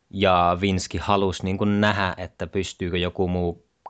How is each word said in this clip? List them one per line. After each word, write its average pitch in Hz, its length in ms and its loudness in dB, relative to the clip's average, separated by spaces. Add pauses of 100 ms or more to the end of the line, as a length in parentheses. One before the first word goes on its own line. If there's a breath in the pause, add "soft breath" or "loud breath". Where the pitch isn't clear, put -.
(100)
ja 90 500 4
Vincekin 92 400 -2
halusi 98 440 0
niin 95 140 -2
kuin 104 220 2
nähdä, 101 360 2
että 87 300 -10
pystyykö 90 520 -4
joku 90 300 -2
muu 87 380 -4 (240)